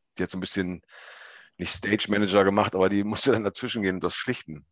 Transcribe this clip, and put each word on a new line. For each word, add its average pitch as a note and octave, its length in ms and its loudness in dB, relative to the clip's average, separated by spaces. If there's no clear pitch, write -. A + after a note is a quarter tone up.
die F#2 60 -4
hat F2+ 80 -4
so F#2+ 80 -8
ein - 20 -6
bisschen, F#2 420 -4
nicht - 180 -6
Stage G#2 340 -2
Manager G2+ 340 4
gemacht, G2+ 320 2
aber F#2+ 140 4
die G2+ 160 0
musste A2 280 2
dann A2 120 2
dazwischen A2 380 -6
gehen F#2 140 0
und F2 80 -4
das E2+ 100 -2
schlichten. D#2 580 -8